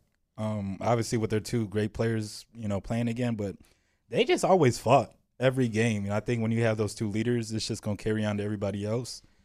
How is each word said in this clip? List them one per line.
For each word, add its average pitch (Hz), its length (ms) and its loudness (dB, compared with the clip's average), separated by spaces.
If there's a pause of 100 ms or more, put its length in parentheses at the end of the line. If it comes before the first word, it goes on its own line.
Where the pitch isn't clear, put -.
(380)
Um, 104 440 -4
obviously 117 380 0
with 107 100 0
their 107 100 0
two 110 280 -2
great 104 260 -2
players, 113 520 -2 (100)
you 113 120 -8
know, 98 140 -2
playing 120 260 -2
again, 117 280 -2
but 98 200 -4 (540)
they 147 140 2
just 330 200 0
always 160 360 6
fought 120 320 4 (280)
every 127 280 2
game. 110 380 2
And 101 80 -2
I 104 60 0
think 117 220 -2
when 113 100 0
you 113 120 2
have 110 140 2
those 104 180 -2
two 113 120 -4
leaders, 110 440 0
it's 110 160 -4
just 110 160 -6
gonna 104 140 -2
carry 110 280 0
on 104 120 0
to 101 60 -2
everybody 101 420 -2
else. 117 360 -6 (240)